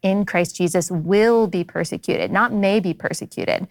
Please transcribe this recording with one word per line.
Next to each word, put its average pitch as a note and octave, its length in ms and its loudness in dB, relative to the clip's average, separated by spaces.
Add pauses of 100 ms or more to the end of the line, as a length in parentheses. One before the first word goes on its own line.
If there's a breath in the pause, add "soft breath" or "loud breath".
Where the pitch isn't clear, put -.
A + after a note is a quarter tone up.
in G3 240 2
Christ F3 300 -2
Jesus F3 340 0
will G#3 580 2
be F3 180 -2
persecuted, - 680 -4
not G3 220 2
may G3+ 260 2
be F3 140 -2
persecuted. - 760 -6